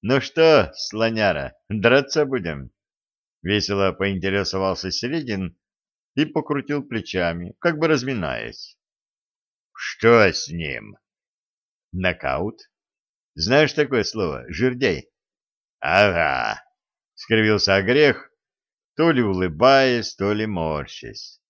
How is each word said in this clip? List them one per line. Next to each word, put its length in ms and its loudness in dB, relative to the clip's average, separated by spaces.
«Ну 180 2
что, 560 4
слоняра, 800 -2
драться 560 2
будем?» — 460 -6
весело 500 0
поинтересовался 1000 -2
Середин 680 -6
и 120 2
покрутил 580 -4
плечами, 760 -4
как 200 -2
бы 100 0
разминаясь. 880 -4
«Что 600 4
с 160 -8
ним?» 480 -10
«Нокаут. 680 -4
Знаешь 380 2
такое 320 0
слово? 440 -6
Жердяй?» 600 -2
«Ага», — 840 2
скривился 600 2
Огрех, 540 2
то 140 2
ли 120 2
улыбаясь, 920 2
то 180 -2
ли 140 -2
морщась. 1040 -8